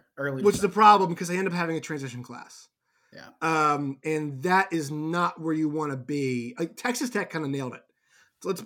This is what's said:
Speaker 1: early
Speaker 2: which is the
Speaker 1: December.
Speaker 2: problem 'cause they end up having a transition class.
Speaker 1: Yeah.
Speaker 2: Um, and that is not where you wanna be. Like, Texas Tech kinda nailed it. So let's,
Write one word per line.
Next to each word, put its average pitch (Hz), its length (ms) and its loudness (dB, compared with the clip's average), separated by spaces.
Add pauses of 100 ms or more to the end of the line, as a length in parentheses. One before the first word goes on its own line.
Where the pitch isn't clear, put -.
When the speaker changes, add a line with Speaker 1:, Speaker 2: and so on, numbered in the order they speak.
(160)
Speaker 1:
early 139 280 -4
Speaker 2:
which 202 100 6
is - 60 -4
the 196 80 4
Speaker 1:
December. 196 120 0
Speaker 2:
problem 196 360 8
'cause 180 100 -6
they 175 100 -2
end 190 120 0
up 175 40 -2
having 170 240 -2
a 151 40 -4
transition 135 420 -8
class. - 460 -18 (440)
Speaker 1:
Yeah. - 140 -20 (160)
Speaker 2:
Um, 147 640 2
and 151 400 -4
that 185 280 2
is 156 200 -2
not 165 480 -2
where 160 120 -2
you 156 160 0
wanna 147 280 -2
be. 127 600 -4
Like, 165 200 -6
Texas 247 340 -4
Tech 208 220 -4
kinda 160 160 -4
nailed 139 260 -4
it. - 80 -18 (580)
So 190 100 -4
let's, 180 160 -6